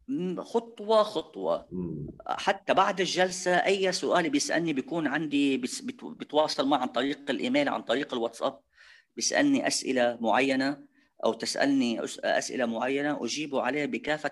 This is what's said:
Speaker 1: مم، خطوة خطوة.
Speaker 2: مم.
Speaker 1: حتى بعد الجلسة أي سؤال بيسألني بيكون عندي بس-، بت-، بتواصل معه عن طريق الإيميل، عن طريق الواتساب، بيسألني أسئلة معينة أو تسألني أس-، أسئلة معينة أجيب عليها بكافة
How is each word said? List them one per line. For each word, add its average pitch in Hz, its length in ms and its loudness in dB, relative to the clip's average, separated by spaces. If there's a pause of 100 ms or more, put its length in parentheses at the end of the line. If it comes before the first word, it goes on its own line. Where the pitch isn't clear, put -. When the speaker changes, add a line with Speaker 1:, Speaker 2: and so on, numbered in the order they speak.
Speaker 1:
مم، 185 340 -4
خطوة 220 600 2
خطوة. 95 680 -2
Speaker 2:
مم. 82 360 -6 (200)
Speaker 1:
حتى - 480 0
بعد 190 260 4
الجلسة 180 520 0
أي 190 400 2
سؤال 165 380 2
بيسألني 160 420 0
بيكون 151 340 -2
عندي 143 520 0
بس-، 123 220 -6
بت-، - 240 -10
بتواصل 147 640 0
معه 143 100 4
عن 127 100 -2
طريق 139 420 -2
الإيميل، 131 380 0
عن 113 140 -2
طريق 135 320 -2
الواتساب، 117 460 -4 (560)
بيسألني 143 500 2
أسئلة 120 540 0
معينة 131 580 2 (460)
أو 113 80 4
تسألني 120 720 0
أس-، - 200 -10
أسئلة 117 420 0
معينة 135 580 -2
أجيب 143 320 -4
عليها 127 300 0
بكافة 143 460 -4